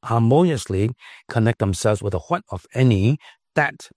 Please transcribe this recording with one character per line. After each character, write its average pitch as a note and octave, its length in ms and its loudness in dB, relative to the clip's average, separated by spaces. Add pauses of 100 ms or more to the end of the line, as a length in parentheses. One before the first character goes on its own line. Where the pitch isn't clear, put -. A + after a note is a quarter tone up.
harmoniously A#2 920 0 (360)
connect A2+ 300 0
themselves G2+ 440 -2
with G#2 80 -6
the F2+ 180 -4
what F3 200 -4
of - 240 -12
any A#2+ 460 2 (360)
that - 420 -4